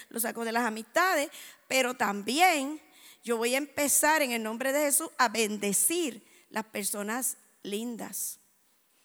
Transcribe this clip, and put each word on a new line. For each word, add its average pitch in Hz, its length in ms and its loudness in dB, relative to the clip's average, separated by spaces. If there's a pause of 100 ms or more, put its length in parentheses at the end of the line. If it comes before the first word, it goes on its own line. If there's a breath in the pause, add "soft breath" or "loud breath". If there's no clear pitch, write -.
lo 233 100 -8
saco 226 260 -4
de 226 60 -4
las 233 120 2
amistades, 294 680 0 (380 loud breath)
pero 254 280 2
también 269 840 2 (420 loud breath)
yo 233 120 -2
voy 240 200 0
a - 20 2
empezar 294 640 2
en 254 100 0
el 233 120 -2
nombre 233 280 -2
de 294 100 2
Jesús 294 360 2
a 254 100 6
bendecir 214 1000 0 (260 soft breath)
las 214 140 -4
personas 208 720 -4 (280)
lindas. 202 720 -8 (680 soft breath)